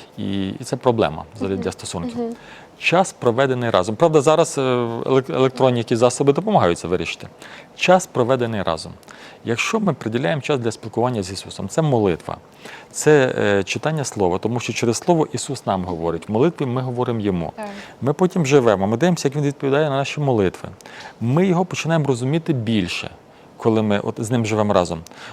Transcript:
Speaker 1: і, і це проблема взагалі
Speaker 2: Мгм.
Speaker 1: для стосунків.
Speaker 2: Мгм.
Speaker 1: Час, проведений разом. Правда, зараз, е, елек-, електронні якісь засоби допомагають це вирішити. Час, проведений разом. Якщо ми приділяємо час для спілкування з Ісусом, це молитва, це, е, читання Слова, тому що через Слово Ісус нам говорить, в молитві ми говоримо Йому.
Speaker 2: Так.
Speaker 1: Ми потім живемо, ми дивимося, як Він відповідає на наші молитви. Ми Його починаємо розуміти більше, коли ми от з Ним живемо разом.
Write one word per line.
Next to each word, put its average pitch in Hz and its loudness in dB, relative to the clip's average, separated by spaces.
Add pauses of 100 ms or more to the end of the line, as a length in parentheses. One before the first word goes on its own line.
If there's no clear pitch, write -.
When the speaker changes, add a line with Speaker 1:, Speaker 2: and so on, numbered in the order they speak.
(180)
Speaker 1:
і, 98 -4
і - -10
це - -6
проблема 87 0 (120)
взагалі 98 -4
Speaker 2:
Мгм. 95 -4
Speaker 1:
для 92 -4
стосунків. - -8
Speaker 2:
Мгм. 233 -6 (440)
Speaker 1:
Час, - 0
проведений 123 0
разом. 104 2
Правда, 156 6
зараз, 156 2
е, - -2 (460)
елек-, 131 2
електронні 131 2
якісь 117 0
засоби 123 4
допомагають 147 2
це 85 -10
вирішити. 85 -4 (500)
Час, 180 4
проведений 120 0
разом. 85 -4 (520)
Якщо 120 -2
ми 185 0
приділяємо 131 -2
час 147 -2
для 113 -2
спілкування 117 -2
з 92 -8
Ісусом, 95 -10
це - 0
молитва, 107 0 (540)
це, 139 4
е, 101 2
читання 147 -4
Слова, 95 0
тому 117 -2
що - -6
через 113 0
Слово 165 2
Ісус - -8
нам 95 -2
говорить, 85 -4
в 107 -4
молитві 147 0
ми 123 -4
говоримо 123 -4
Йому. 92 -2
Speaker 2:
Так. - -10 (360)
Speaker 1:
Ми 135 2
потім 180 0
живемо, 117 4
ми 110 0
дивимося, 160 0
як 135 -2
Він 147 -2
відповідає 143 0
на 135 -2
наші 139 -4
молитви. 107 0 (520)
Ми 139 2
Його 180 2
починаємо 156 -2
розуміти 135 -2
більше, 110 -2 (460)
коли 110 2
ми 104 2
от 113 -4
з 117 -6
Ним 117 2
живемо 107 2
разом. 87 2 (320)